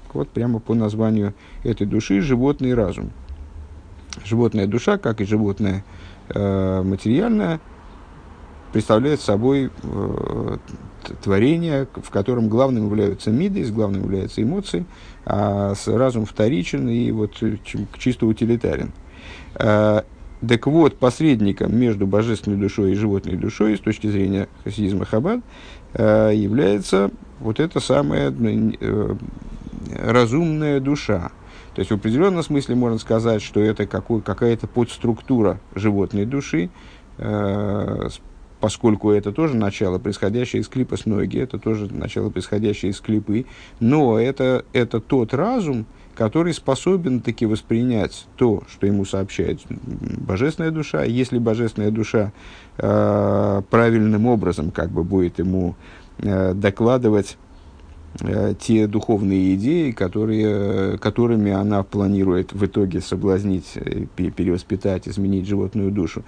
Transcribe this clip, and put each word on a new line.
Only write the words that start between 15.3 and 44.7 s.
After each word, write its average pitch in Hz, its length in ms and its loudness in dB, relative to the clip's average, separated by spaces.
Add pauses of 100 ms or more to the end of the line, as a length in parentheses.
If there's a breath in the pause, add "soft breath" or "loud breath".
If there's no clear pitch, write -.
с-, - 120 -8
разум 113 380 2
вторичен 139 640 0
и 117 220 0
вот, 107 300 -4
э, 107 220 0
чем-, 104 240 -8 (100)
чисто - 300 0
утилитарен. 110 640 0 (640 loud breath)
Э, 107 460 4 (460)
так 117 200 2
вот, 151 300 4
посредником 120 800 2
между 107 300 2
божественной 104 500 0
душой 98 360 2
и - 20 2
животной 101 400 0
душой, 101 400 0
с - 60 -4
точки 107 260 -2
зрения 98 400 0 (160)
хасидизма 98 420 -2
Хаббат, 175 340 0 (540 loud breath)
э, 110 420 4
является 143 760 2 (280)
вот 110 200 -4
эта 156 200 -2
самая, 143 500 2
м, 110 500 0
э, 107 360 -2 (840)
разумная 143 800 2
душа. 131 520 -2 (440 loud breath)
То - 60 -2
есть 98 100 -4
в 110 40 4
определенном 147 480 2
смысле 135 320 0
можно 120 240 2
сказать, 113 420 2
что - 180 -2
это 107 260 2
какой-, 98 360 -2
какая-то 113 460 0
подструктура 113 920 0 (160)
животной 101 500 0
души, 139 440 -2 (480 loud breath)
э, 101 920 -2
с-, - 100 -12 (420)
поскольку 107 500 2
это 104 200 2
тоже 151 240 0
начало, 98 440 0
происходящее 107 640 -2
из 110 80 -6
клипа 127 280 -2
с - 80 -14
ноги, 98 320 0
это 123 220 -4
тоже 107 340 -2
начало, - 360 -4
происходящее 101 600 -2
из - 100 -8
клипы, 107 440 0 (340 loud breath)
но 120 400 4
это, 127 440 2 (100)